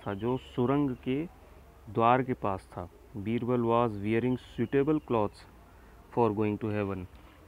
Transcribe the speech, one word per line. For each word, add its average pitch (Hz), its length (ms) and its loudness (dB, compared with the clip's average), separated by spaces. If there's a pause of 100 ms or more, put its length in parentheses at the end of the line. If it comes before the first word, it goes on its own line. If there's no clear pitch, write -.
था, 101 80 -4
जो 113 220 -2
सुरंग 135 540 0 (140)
के 135 200 -2 (680)
द्वार 120 300 4
के 123 120 -4
पास 95 380 -4
था। 90 160 -10 (280)
बीरबल 117 460 -2
was 117 440 2
wearing 117 300 2 (200)
suitable 139 440 0 (100)
clothes 107 340 0 (720)
for 117 240 4
going 104 260 0
to 107 80 -2
heaven, 98 320 -2 (440)